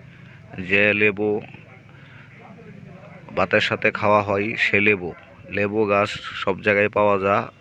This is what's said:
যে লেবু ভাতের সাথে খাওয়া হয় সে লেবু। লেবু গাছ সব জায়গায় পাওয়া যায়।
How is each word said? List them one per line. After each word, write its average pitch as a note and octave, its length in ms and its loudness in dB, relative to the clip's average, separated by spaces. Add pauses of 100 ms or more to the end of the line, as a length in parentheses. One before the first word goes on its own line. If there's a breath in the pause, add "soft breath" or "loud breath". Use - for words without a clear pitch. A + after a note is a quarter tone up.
(580 loud breath)
যে G2 360 2
লেবু G#2 460 0 (2000 loud breath)
ভাতের G2 240 0
সাথে G#2+ 300 -2
খাওয়া G#2 320 2
হয় G2+ 340 -2
সে - 240 0
লেবু। G2 320 0 (380)
লেবু G#2 340 -2
গাছ G2+ 260 2 (120)
সব - 400 -6
জায়গায় G#2 260 4
পাওয়া G#2 300 2
যায়। G2 240 2 (180)